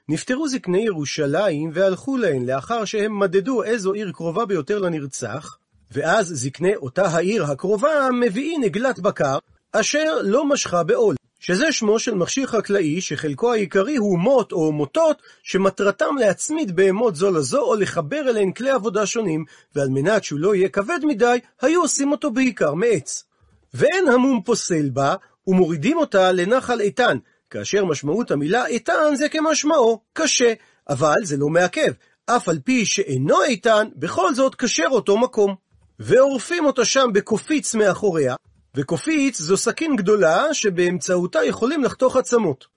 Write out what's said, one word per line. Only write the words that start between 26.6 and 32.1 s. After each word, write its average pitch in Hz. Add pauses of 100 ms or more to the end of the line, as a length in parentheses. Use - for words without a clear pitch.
איתן", 208 (340)
כאשר 180
משמעות 156
המילה 175
איתן 302
זה 277
כמשמעו, 294 (120)
קשה, 254 (360)
אבל 147 (100)
זה 147
לא 143
מעכב. 175 (340)